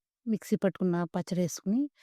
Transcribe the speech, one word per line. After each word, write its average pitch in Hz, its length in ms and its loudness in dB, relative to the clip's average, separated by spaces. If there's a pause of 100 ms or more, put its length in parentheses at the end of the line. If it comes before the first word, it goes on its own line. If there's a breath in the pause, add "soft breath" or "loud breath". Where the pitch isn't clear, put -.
(260)
మిక్సీ 214 300 0
పట్టుకున్న 185 400 2 (140)
పచ్చడి 180 300 -2
వేసుకుని 190 400 0 (220 soft breath)